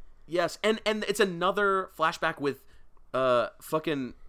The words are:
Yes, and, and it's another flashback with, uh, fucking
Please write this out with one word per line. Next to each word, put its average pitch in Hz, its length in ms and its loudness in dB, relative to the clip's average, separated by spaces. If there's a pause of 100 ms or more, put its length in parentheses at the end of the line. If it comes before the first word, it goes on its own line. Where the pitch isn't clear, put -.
(260)
Yes, 165 380 -2
and, 220 220 2
and 214 240 0
it's 208 100 -2
another 190 680 2 (100)
flashback 160 400 0
with, 139 240 -2 (500)
uh, 127 360 4 (120)
fucking 147 520 -2 (160)